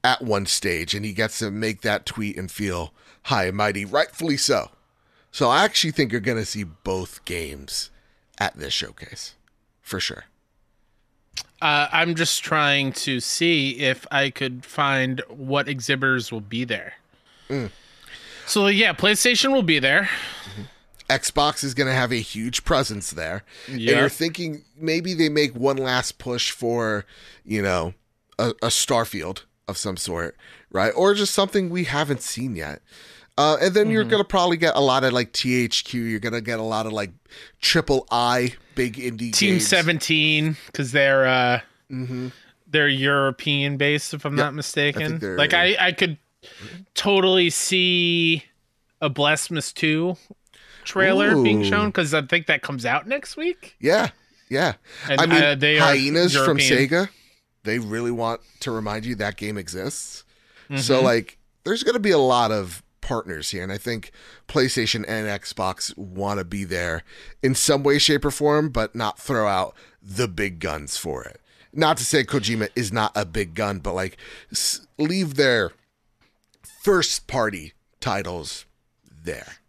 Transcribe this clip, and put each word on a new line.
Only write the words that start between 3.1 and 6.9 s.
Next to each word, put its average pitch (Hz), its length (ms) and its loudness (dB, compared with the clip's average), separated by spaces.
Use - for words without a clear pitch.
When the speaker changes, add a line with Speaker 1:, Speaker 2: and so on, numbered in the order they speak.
Speaker 1:
high 101 220 0
and 92 100 -4
mighty, 104 280 -2
rightfully 143 520 -2
so. 117 340 0
So 127 160 2
I 151 160 4
actually 175 260 0
think 135 220 0
you're 120 80 -2
gonna 113 240 -2
see 104 200 -8
both 90 600 -8